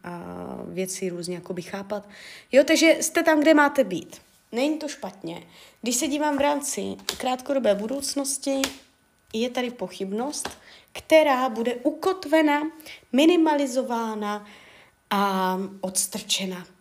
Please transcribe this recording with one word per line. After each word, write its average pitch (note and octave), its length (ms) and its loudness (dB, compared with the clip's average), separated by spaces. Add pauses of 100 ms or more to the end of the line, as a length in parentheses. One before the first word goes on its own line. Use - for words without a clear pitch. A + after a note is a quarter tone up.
a, F3 180 -12 (460)
věci F#3 400 -6
různě F3 260 -8
jakoby F3 280 -10
chápat. G3+ 460 -8 (440)
Jo, D4 120 8
takže D#4+ 360 6
jste - 220 0
tam, D#4 180 4
kde D4+ 140 8
máte C#4+ 300 4
být. F#3 360 -8 (320)
Není D4 260 0
to D#4 100 -8
špatně. F3 540 -12 (400)
Když A#3+ 140 -2
se D4+ 100 -2
dívám D4 300 0
v C4+ 40 -2
rámci C#4 420 0 (360)
krátkodobé B3+ 560 0
budoucnosti, C4+ 880 -4 (680)
je A#3 180 -2
tady B3 200 -4
pochybnost, G#3+ 760 -8 (440)
která C4+ 560 4
bude A#3 260 -2
ukotvena, D4+ 880 0 (500)
minimalizována A#3+ 1300 2 (640)
a F#3+ 480 2 (220)
odstrčena. F#3 880 -4 (140)